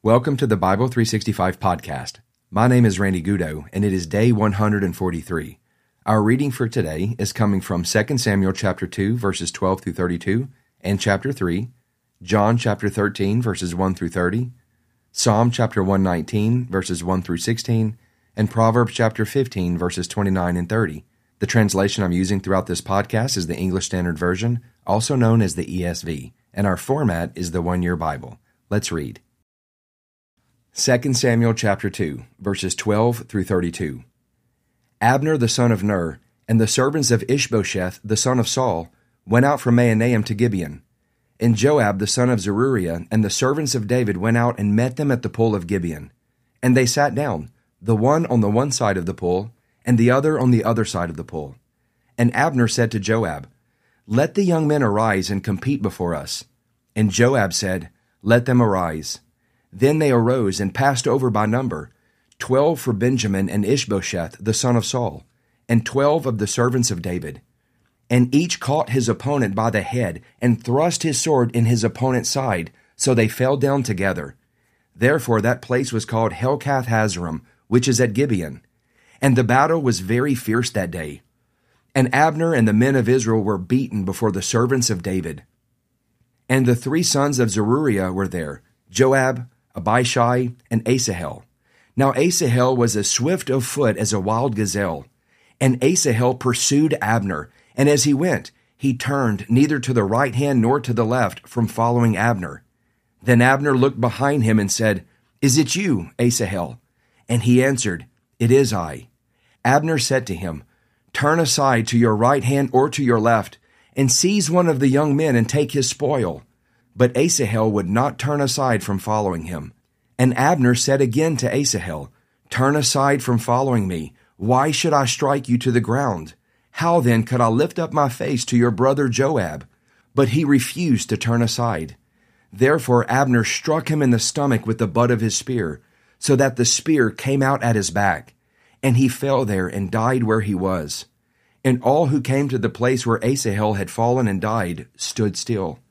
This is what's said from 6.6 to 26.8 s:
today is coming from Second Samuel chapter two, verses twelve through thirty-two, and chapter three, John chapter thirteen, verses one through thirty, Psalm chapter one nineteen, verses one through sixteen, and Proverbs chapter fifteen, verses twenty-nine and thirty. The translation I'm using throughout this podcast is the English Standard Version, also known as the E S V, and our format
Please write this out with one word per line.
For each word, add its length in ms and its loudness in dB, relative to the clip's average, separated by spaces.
today 500 -4
is 140 -4
coming 300 0
from 240 -4
Second 320 -2
Samuel 340 0
chapter 340 -2
two, 300 -2
verses 340 -4
twelve 300 -2
through 140 -8
thirty-two, 560 -2
and 180 -2
chapter 320 0
three, 380 -4
John 360 2
chapter 320 -2
thirteen, 520 -2
verses 320 -4
one 220 -2
through 140 -6
thirty, 420 -2
Psalm 380 2
chapter 300 -2
one 220 2
nineteen, 640 0
verses 360 -4
one 200 -2
through 160 -4
sixteen, 600 -2
and 160 -2
Proverbs 420 2
chapter 300 -2
fifteen, 540 -2
verses 320 -4
twenty-nine 480 -2
and 100 -4
thirty. 380 -2
The 80 -2
translation 560 2
I'm 80 0
using 300 0
throughout 260 -2
this 140 -4
podcast 560 -2
is 100 -4
the 80 -6
English 300 -2
Standard 320 -2
Version, 420 -2
also 300 0
known 260 4
as 140 0
the 180 -6
E 120 -4
S 160 -6
V, 320 -10
and 140 0
our 80 2
format 600 -2